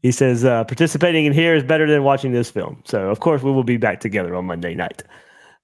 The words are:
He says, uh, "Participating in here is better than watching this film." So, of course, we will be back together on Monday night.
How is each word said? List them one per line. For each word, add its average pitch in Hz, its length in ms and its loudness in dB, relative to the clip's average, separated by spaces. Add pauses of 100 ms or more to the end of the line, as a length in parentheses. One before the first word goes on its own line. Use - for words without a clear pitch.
He 127 100 2
says, 123 320 2
uh, 117 200 2
"Participating 160 600 0
in 147 80 2
here 165 220 4
is 151 80 2
better 156 260 2
than 147 160 2
watching 135 280 2
this 120 180 -2
film." - 340 -8
So, 95 240 -4
of 107 120 -2
course, 147 220 0
we 139 80 0
will 135 140 0
be 120 140 -2
back 107 220 -2
together 95 340 -6
on 90 100 -6
Monday 85 300 -8
night. - 300 -10 (600)